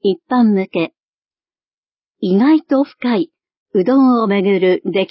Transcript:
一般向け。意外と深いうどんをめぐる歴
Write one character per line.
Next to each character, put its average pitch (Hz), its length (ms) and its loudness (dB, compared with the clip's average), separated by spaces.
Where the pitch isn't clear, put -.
一 190 200 -2
般 240 220 2
向 190 160 -2
け。 165 260 -6
意 185 160 -2
外 294 260 2
と 277 220 -2
深 240 320 -6
い 175 160 -4
う 196 100 0
ど 254 180 2
ん 254 220 2
を 220 60 -2
め 202 120 0
ぐ 190 200 0
る 185 240 0
歴 190 260 -4